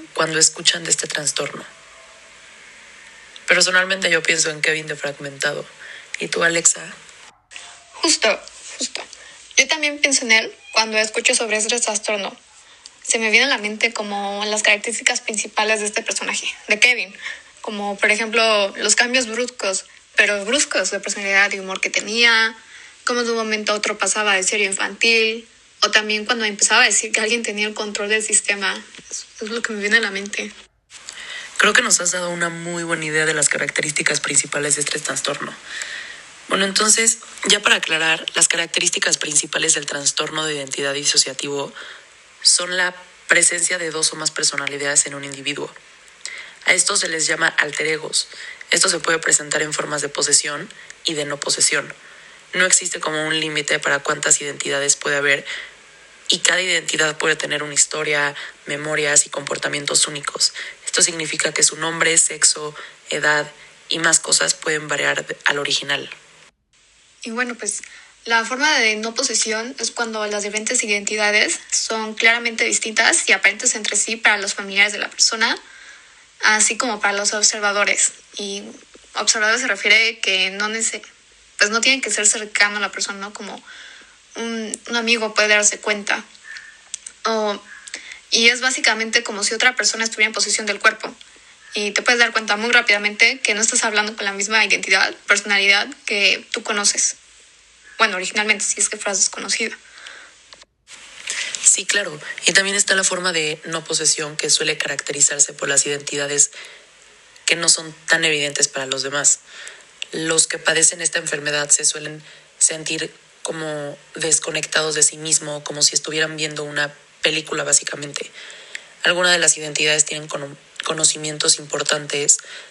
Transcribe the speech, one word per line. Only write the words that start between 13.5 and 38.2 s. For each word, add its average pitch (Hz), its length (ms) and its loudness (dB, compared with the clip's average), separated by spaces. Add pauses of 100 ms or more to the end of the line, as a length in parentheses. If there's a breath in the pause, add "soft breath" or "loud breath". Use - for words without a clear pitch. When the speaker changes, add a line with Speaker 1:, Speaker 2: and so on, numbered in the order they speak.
Speaker 2:
mente 214 340 -2
como 202 540 -4
las 208 160 0
características 220 580 0
principales 214 600 -2
de 208 40 -2
este 214 160 -4
personaje, - 500 -4 (160)
de 208 120 0
Kevin, 220 360 2 (460 loud breath)
como 202 340 -4
por 208 140 2
ejemplo 214 680 2
los 226 200 2
cambios 247 320 2
bruscos, 220 580 -4 (300 loud breath)
pero 208 300 2
bruscos 220 440 0
de 202 100 -2
personalidad 196 520 2
y 196 80 -4
humor 190 200 -6
que 190 120 -2
tenía, 226 680 2 (480 loud breath)
cómo 240 180 0
de 233 80 0
un 226 60 0
momento 214 360 -2
a - 20 2
otro 208 220 -2
pasaba 208 380 2
de 190 80 0
serio 208 240 2
a 190 40 -2
infantil, 226 760 0 (340)
o 208 100 2
también 214 340 0
cuando 226 200 0
empezaba 214 380 4
a - 20 8
decir 220 260 2
que 220 100 2
alguien 226 220 0
tenía 208 240 -2
el 214 60 -6
control 208 360 -4
del 214 140 2
sistema. 202 580 0 (280)
Es, - 160 -10 (160)
es 214 80 -6
lo 226 120 -4
que 226 120 -6
me 202 80 -6
viene 202 160 2
a 226 40 6
la 208 100 -2
mente. 208 400 -8 (1080 loud breath)
Speaker 1:
Creo 208 160 6
que - 80 6
nos - 200 2
has 180 100 0
dado 180 180 -2
una 175 200 0
muy 170 340 -4
buena 165 220 -2
idea 156 200 2
de 160 80 2
las 151 160 2
características 151 720 0
principales 143 560 0
de 147 60 -4
este 151 180 -2
trastorno. - 540 -4 (960 loud breath)
Bueno, 196 180 2
entonces, 214 540 2 (280)
ya 208 140 4
para 220 160 4
aclarar, 160 480 0 (100)